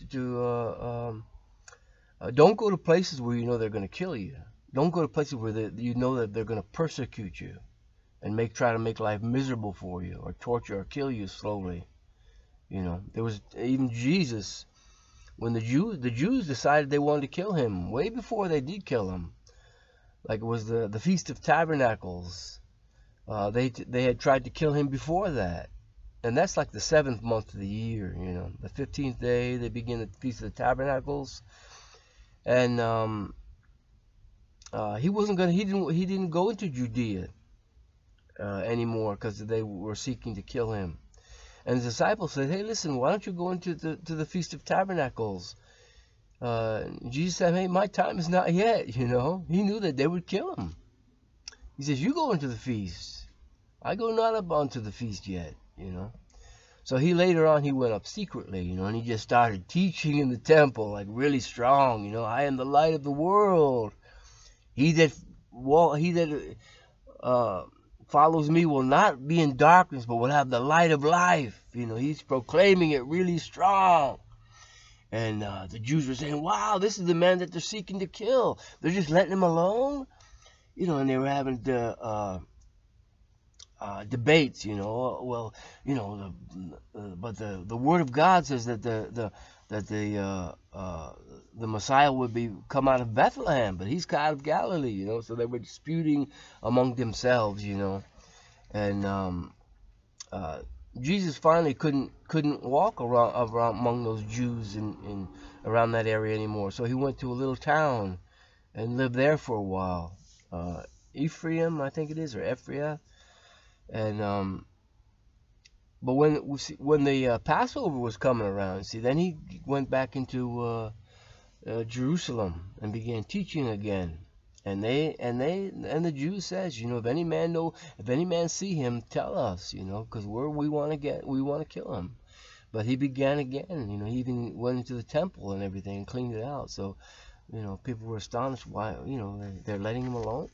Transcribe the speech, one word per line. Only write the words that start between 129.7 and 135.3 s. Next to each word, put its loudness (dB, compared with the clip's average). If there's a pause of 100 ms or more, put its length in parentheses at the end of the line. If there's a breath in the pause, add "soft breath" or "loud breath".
you -10
know, -6
'cause -10
we're, -4
we -2
wanna -2
get, -6
we -2
wanna -2
kill -10
him." -8 (560 loud breath)
But -2
he 0
began 0
again, -6
you -6
know, -6
he -4
even -4
went -2
into -8
the -8
temple -4